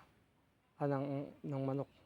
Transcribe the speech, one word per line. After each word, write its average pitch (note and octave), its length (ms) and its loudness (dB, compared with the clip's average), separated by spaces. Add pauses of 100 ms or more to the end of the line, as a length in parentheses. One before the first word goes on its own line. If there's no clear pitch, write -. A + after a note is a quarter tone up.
(840)
Ah, - 0 -
ng, C#3+ 640 0
ng C3+ 160 0
manok C3+ 240 0 (180)